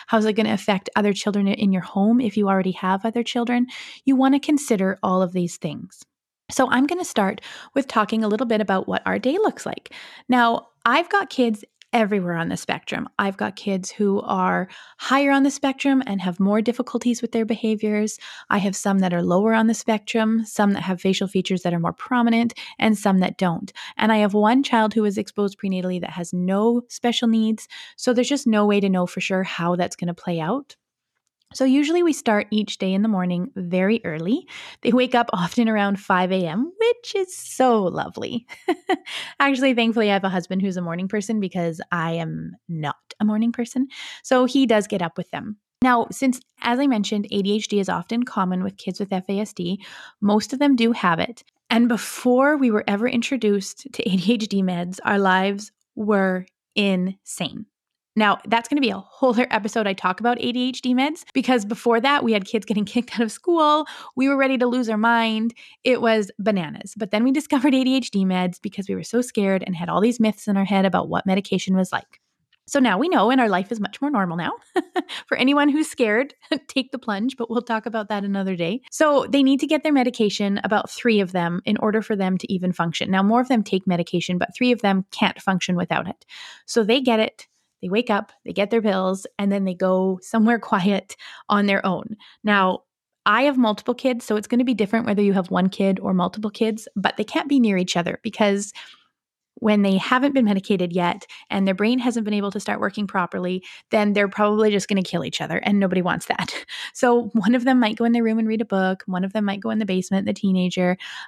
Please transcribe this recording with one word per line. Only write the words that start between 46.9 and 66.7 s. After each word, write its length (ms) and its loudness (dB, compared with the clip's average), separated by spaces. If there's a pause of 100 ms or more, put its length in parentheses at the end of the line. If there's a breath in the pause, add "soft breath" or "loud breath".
A 100 0
D 140 0
H 120 -4
D 120 0
is 100 -2
often 360 -2
common 360 -2
with 160 -6
kids 220 -8
with 120 -6
F 160 -4
A 120 -2
S 120 -6
D, 320 -6 (380 loud breath)
most 320 2
of 60 -6
them 160 4
do 160 2
have 260 0
it. 260 -6 (280)
And 180 4
before 680 2
we 120 4
were 180 2
ever 200 0
introduced 840 -2
to 160 -6
A 100 0
D 160 2
H 160 -2
D 120 0
meds, 420 -4
our 140 2
lives 540 2 (240)
were 500 0 (300)
insane. 920 -2 (500)
Now, 320 4
that's 200 0
gonna 140 0
be 80 2
a 80 -4
whole 320 0
other 200 2
episode 380 -2
I 60 -2
talk 260 -2
about 220 -2
A 100 -2
D 160 -2
H 140 -8
D 120 0
meds, 300 -2 (100)
because 300 2
before 380 0
that, 200 2
we 120 0
had 100 0
kids 220 -4
getting 200 -2
<laughs> 80 -14
kicked 200 -2
out 80 -2
of 100 0
school. 540 2 (320 loud breath)
We 100 2
were 80 4
ready 220 2
to 100 2
lose 220 0
our 80 0
mind. 560 0 (320 loud breath)
It 160 2
was 360 2
bananas. 600 -4